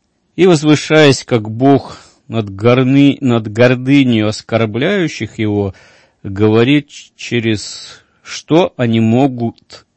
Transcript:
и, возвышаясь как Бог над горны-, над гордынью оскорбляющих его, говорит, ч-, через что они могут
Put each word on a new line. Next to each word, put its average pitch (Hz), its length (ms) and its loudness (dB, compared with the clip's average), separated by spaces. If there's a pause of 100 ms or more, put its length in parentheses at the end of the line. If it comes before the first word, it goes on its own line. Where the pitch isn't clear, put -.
(340)
и, 175 120 2
возвышаясь 151 760 2
как 110 260 -4
Бог 131 480 0 (300)
над 110 220 -6
горны-, 127 720 2
над 117 300 -2
гордынью 123 800 2
оскорбляющих 117 1080 -4
его, 104 360 -4 (480)
говорит, 110 640 0
ч-, - 280 -20
через - 840 -6 (200)
что - 540 -2
они 117 220 0
могут 117 880 -2 (100)